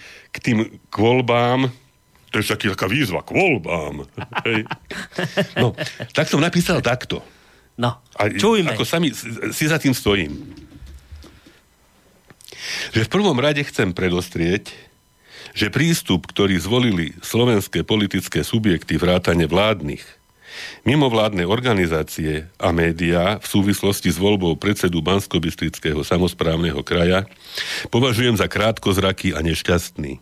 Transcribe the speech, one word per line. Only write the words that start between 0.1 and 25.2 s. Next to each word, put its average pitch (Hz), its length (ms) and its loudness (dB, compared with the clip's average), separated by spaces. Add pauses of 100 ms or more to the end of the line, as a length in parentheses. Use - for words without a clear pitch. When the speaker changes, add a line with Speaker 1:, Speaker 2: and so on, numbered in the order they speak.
Speaker 1:
k - 80 -10
tým, 117 160 2 (320)
k - 80 -18
voľbám, 120 720 2 (640)
to 107 80 2
je 107 100 -2
taký, 104 160 -2
taká 95 220 -2
výzva, 117 340 -2
k - 80 -12
voľbám. 80 720 0 (400)
Hej. 110 240 -2 (880)
No, 120 160 2 (400)
tak 160 160 0
som 143 140 2
napísal 175 420 2
takto. - 400 -4 (560)
Speaker 2:
No, 120 200 -2 (160)
Speaker 1:
A 104 120 2
Speaker 2:
čujme. 208 480 2
Speaker 1:
ako 156 80 -2
sami, 165 280 0
si, - 160 -12 (240)
si - 160 -2
za 156 120 0
tým 139 120 2
stojím. 98 400 0 (2500)
Že 110 160 0
v - 40 -10
prvom 185 240 4
rade 143 280 2
chcem 98 280 0
predostrieť, 87 800 -2 (840)
že 104 160 0
prístup, 151 560 0
ktorý 95 320 2
zvolili 98 640 0
slovenské 110 600 2
politické 101 600 0
subjekty 101 560 2
vrátane 87 480 4
vládnych, 92 560 0 (840)
mimovládne 113 560 2
organizácie 85 1120 0
a 92 160 0
médiá 85 680 2
v - 80 -12
súvislosti 98 600 2
s 80 80 0
voľbou 92 400 2
predsedu 92 480 0
Banskobystrického 80 960 -2